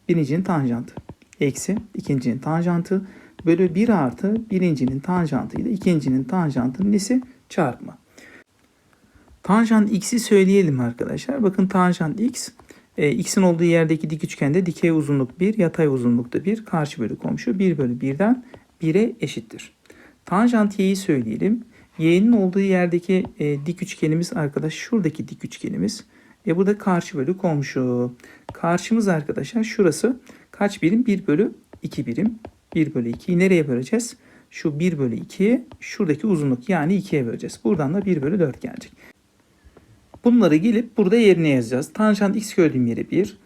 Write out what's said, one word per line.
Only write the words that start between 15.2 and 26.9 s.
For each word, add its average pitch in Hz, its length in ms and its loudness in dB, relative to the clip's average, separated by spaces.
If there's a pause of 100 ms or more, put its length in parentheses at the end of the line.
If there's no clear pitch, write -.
bir, 214 180 0
yatay 165 280 2
uzunluk 120 460 0
da - 120 -4
bir, 220 200 -2
karşı 151 360 -4
bölü 104 180 -6
komşu 185 400 -4
bir 180 200 2
bölü 123 220 -2
birden 196 440 0 (380)
bire 196 380 2
eşittir. - 520 -10 (520)
Tanjant 214 540 2
y'yi 190 180 2
söyleyelim. 175 680 0 (340)
Y'nin 175 340 4
olduğu 196 280 2
yerdeki, 180 640 2 (140)
e, 147 280 -2
dik 175 160 -6
üçgenimiz 165 500 -2
arkadaş 151 420 -4
şuradaki - 540 -2
dik - 160 -16
üçgenimiz. - 600 -6 (420)
E, 165 100 0
bu 190 100 2
da 208 120 2
karşı 175 400 -2